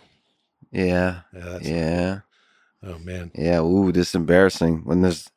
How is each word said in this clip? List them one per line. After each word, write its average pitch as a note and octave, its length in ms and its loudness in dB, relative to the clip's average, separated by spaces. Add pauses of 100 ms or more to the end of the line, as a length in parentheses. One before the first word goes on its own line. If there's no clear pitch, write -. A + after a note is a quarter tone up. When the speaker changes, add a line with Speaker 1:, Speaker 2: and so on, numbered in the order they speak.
(680)
Speaker 1:
Yeah. F2+ 500 -2 (120)
Speaker 2:
Yeah, F2+ 120 -20
that's F2 240 -10
Speaker 1:
Yeah. F2 520 -2 (600)
Speaker 2:
Oh, F2+ 160 -14
man. F2 360 -14
Speaker 1:
Yeah. E2+ 280 0
Ooh, F#2 300 4
this F2 160 0
is - 60 -4
embarrassing. E2+ 720 4
When F2+ 180 0
there's, F2+ 340 -2